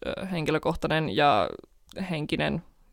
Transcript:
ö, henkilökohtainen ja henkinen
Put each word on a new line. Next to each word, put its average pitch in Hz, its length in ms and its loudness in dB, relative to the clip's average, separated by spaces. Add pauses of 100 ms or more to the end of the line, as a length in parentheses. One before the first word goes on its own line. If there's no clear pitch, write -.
ö, - 200 -4
henkilökohtainen 156 920 0
ja 139 320 4 (640)
henkinen 151 520 -2 (300)